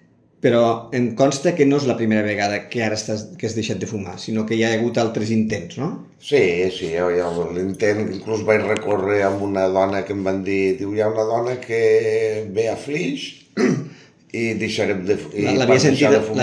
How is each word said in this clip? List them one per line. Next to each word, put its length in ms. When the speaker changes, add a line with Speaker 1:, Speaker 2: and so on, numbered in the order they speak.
Speaker 1:
Però 500
em 220
consta 400
que 120
no 100
és 100
la 120
primera 260
vegada 440
que 140
ara 140
estàs, 300
que 100
has 80
deixat 240
de 80
fumar, 320
sinó 280
que 100
hi 80
ha 80
hagut 240
altres 340
intents, 460
no? 300
Speaker 2:
Sí, 240
sí, 260
jo, 160
jo 400
l'intent, 560
inclús 340
vaig 220
recórrer 580
amb 200
una 260
dona 340
que 120
em 100
van 180
dir, 360
diu, 180
«Hi 60
ha 60
una 160
dona 360
que 880
ve 200
a 80
Flix 500
<clears throat> 520
i 220
deixarem 500
de 140
fu-, 180
i 80
Speaker 1:
La, 80
l'havia 240
Speaker 2:
quan 160
deixar 160
Speaker 1:
sentit, 80
Speaker 2:
de 80
fumar». 180